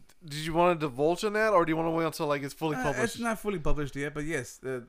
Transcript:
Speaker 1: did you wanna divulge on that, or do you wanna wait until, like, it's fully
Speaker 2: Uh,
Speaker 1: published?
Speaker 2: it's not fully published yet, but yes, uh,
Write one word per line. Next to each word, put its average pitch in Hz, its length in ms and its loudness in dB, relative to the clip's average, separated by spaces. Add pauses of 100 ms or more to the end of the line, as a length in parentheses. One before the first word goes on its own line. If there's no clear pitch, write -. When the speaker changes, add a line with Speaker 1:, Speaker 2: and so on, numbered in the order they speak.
(240)
Speaker 1:
did 147 160 -10
you 160 120 -6
wanna 175 260 4
divulge 151 460 0
on 208 80 0
that, 214 220 2
or 170 100 6
do 160 80 0
you 160 40 2
wanna 165 160 0
wait 165 120 2
until, 160 220 -2
like, 143 160 0
it's 139 120 -8
fully 156 220 -2
Speaker 2:
Uh, 151 60 -4
Speaker 1:
published? 214 320 0
Speaker 2:
it's 233 80 -8
not 226 180 -4
fully 208 180 -4
published 143 380 2
yet, 143 180 -6
but 147 100 -6
yes, - 380 -6
uh, 127 260 -6